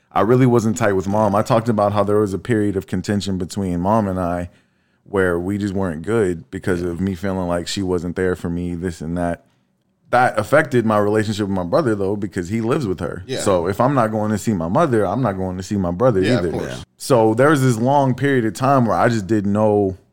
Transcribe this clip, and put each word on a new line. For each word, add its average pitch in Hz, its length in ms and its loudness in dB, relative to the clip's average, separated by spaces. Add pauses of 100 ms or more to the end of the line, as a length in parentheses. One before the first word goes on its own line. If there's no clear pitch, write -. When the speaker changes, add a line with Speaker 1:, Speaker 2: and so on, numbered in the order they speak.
(120)
Speaker 1:
I 90 100 2
really 127 260 4
wasn't 113 300 2
tight 104 160 2
with 95 140 -2
mom. 101 280 2
I 107 80 2
talked 113 260 0
about 104 240 2
how 104 100 2
there 104 140 0
was 104 160 0
a 95 60 -4
period 104 360 -2
of 95 120 -6
contention 95 500 -4
between 90 440 -4
mom 104 260 2
and 92 120 -4
I 87 300 -4 (540)
where 92 360 0
we 98 200 -4
just 98 160 -4
weren't 90 260 -4
good 92 480 -2
because 92 320 -4
of 87 180 -6
me 95 140 -2
feeling 92 340 -4
like 87 200 -2
she 101 160 -4
wasn't 90 320 -4
there 92 200 0
for 87 140 -6
me, 87 240 -4
this 85 280 -6
and 82 160 -6
that. 87 260 -4 (680)
That 120 300 2
affected 127 480 2
my 110 100 2
relationship 104 500 0
with 98 80 -2
my 90 100 -2
brother, 123 280 0
though, 98 220 -2
because 98 340 -6
he 113 120 -2
lives 120 260 -2
with 87 140 -2
her. 87 260 -6
Speaker 2:
Yeah. 120 140 -6
Speaker 1:
So 90 260 2
if 101 120 -2
I'm 131 140 2
not 117 180 2
going 107 200 -2
to 104 80 0
see 110 140 0
my 82 160 -2
mother, 120 360 2
I'm 98 160 -2
not 107 160 0
going 92 200 -6
to 95 60 -8
see 104 140 -4
my 90 140 0
brother 98 300 2
Speaker 2:
Yeah, 117 180 2
of 90 60 -2
Speaker 1:
either. 80 60 -2
Speaker 2:
course. 76 140 -6 (120)
Speaker 3:
Yeah. - 60 -12 (140)
Speaker 1:
So 113 380 4
there 135 160 4
was 143 100 2
this 127 160 2
long 131 380 2
period 135 300 0
of 107 80 -2
time 131 340 2
where 92 100 0
I 107 120 4
just 110 180 0
didn't 101 260 2
know 104 440 2 (160)